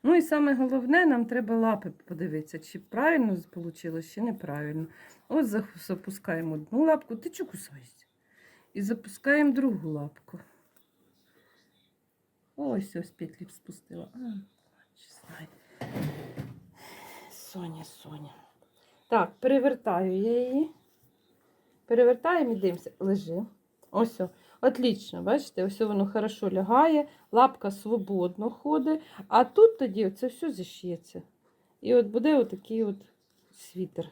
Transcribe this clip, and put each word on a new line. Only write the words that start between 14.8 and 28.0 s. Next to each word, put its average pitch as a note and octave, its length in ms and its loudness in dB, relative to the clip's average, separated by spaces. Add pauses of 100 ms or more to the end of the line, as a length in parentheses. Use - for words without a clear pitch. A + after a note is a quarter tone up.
чи - 120 -20 (140)
знаю. D#3+ 260 -20 (1800)
Соня, E3 520 -14
Соня. D3+ 520 -18 (720)
Так, G3+ 320 0
перевертаю A#3+ 800 2
я A3+ 220 0
її. C4+ 300 0 (1160)
Перевертаємо B3 680 4
і A3 40 0
дивимося. F#3 440 -4
Лежи. F#3+ 460 -2 (460)
Ось A3+ 300 -2
о. F3+ 80 -4 (320)
Отлично, A#3+ 640 0
бачите, A3 400 -2
ось G3 160 -6
воно G#3 280 0
хорошо G#3+ 440 -4
лягає, C#4+ 560 4 (240)
лапка A#3+ 400 4
свободно G3 800 -4